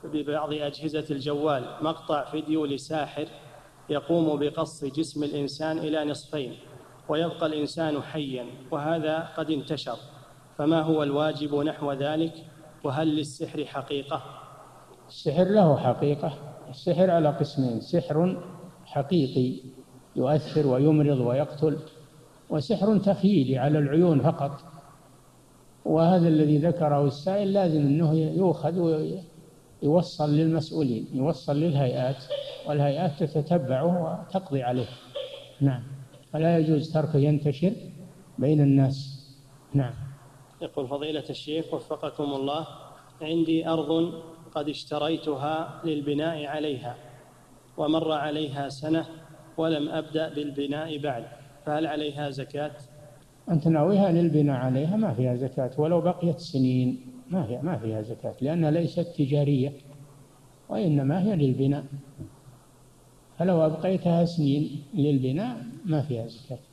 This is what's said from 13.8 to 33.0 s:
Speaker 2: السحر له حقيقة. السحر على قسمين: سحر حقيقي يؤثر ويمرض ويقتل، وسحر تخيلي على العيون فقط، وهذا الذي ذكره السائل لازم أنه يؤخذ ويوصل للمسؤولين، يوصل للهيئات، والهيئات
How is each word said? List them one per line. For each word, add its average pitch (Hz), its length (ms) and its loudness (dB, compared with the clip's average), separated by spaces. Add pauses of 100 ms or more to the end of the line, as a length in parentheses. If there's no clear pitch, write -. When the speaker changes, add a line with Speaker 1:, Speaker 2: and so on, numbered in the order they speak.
Speaker 2:
السحر 160 360 0
له 185 340 6
حقيقة. 143 560 0 (360)
السحر 175 420 2
على 165 180 4
قسمين: 131 520 -2
سحر 170 640 0 (420)
حقيقي 131 840 0 (460)
يؤثر 143 520 2
ويمرض 143 520 4
ويقتل، 143 580 0 (720)
وسحر 196 480 2
تخيلي 185 600 4
على 147 220 4
العيون 147 420 4
فقط، 143 300 2 (1300)
وهذا 165 420 6
الذي 156 300 6
ذكره 147 480 2
السائل 190 480 0
لازم 175 280 2
أنه 151 320 4
يؤخذ 160 680 2 (1000)
ويوصل 151 520 2
للمسؤولين، 156 800 0
يوصل 143 420 -2
للهيئات، 135 680 0 (440)
والهيئات 147 560 0